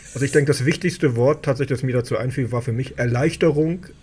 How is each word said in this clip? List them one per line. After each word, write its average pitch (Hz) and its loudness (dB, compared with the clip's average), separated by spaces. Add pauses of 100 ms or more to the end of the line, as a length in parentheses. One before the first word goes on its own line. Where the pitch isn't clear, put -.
(120)
Also 131 -4
ich 139 -4
denke, 147 4
das 127 0
wichtigste 160 0
Wort 139 2
tatsächlich, 131 -2
das - -4
mir 127 -2
dazu 120 0
einfiel, 123 -2
war 120 -2
für 120 -4
mich 127 -6
Erleichterung. 156 2 (160)